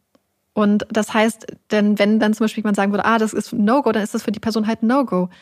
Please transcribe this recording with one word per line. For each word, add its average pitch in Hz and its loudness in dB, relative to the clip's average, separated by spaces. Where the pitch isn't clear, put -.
Und 208 2
das 220 -2
heißt, 220 0
denn 208 2
wenn 214 2
dann 214 2
zum 220 -2
Beispiel 214 -4
jemand 208 0
sagen 196 0
würde, 202 -2
„Ah, 226 2
das 220 -2
ist - -6
No-Go“, 233 2
dann 208 0
ist 220 -6
das 226 -4
für 226 -4
die 208 -6
Person 214 -2
halt 226 -2
No-Go. 220 0